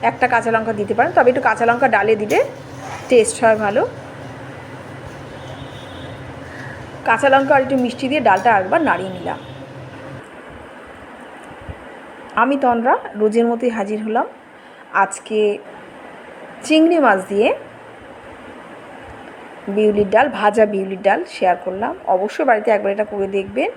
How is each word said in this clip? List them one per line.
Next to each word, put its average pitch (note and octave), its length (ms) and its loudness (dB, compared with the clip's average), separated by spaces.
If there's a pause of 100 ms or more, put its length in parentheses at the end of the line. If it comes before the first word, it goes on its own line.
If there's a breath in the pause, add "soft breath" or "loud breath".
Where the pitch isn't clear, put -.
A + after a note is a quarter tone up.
একটা A#3 240 -2
কাঁচা A3+ 220 2
লঙ্কা A3 240 0
দিতে G#3 180 -2
পারেন, C#4+ 200 4
তবে B3+ 140 8
একটু B3+ 160 0
কাঁচা A3+ 220 2
লঙ্কা B3 260 4
ডালে G#3 260 4
দিলে A3 180 2 (680)
টেস্ট A#3 340 6
হয় A3 220 6
ভালো। G#3+ 160 2 (3250 loud breath)
কাঁচা C4+ 260 4
লঙ্কা C#4 220 6
আর C4+ 100 6
একটু C4+ 180 0
মিষ্টি B3 280 -4
দিয়ে D4+ 160 0
ডালটা G3 220 4 (100)
একবার G#3+ 300 0
নাড়িয়ে F#3 260 -2
নিলাম। E3+ 240 -8 (3000)
আমি C4 220 2
তন্দ্রা B3 300 2 (280)
রোজের A3 280 4
মতোই A#3 280 0
হাজির G#3 280 -4
হলাম। A#3 220 0 (760 loud breath)
আজকে G#3+ 360 -4 (1300)
চিংড়ি D#4+ 400 6
মাছ G3+ 140 6 (120)
দিয়ে G3+ 160 4 (2250)
বিউলির G#3 380 4
ডাল, A#3+ 140 6 (120)
ভাজা G#3 240 4 (100)
বিউলির F#3+ 340 -4
ডাল G#3+ 120 4 (160)
শেয়ার F3+ 300 2
করলাম। G3+ 280 -4 (220)
অবশ্যই G#3+ 340 -2
বাড়িতে A3 220 2
একবার G3+ 240 2
এটা G#3 160 -2
করে G3 160 -2 (100)
দেখবেন। G3+ 400 -2